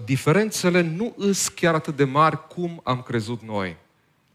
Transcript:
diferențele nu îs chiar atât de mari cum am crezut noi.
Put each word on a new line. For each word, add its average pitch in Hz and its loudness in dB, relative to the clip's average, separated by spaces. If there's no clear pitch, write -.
diferențele 180 2
nu 175 -2
îs 196 0
chiar 165 2
atât 156 -2
de 143 4
mari 151 2
cum 170 -8
am 123 -2
crezut 117 -6
noi. 101 -6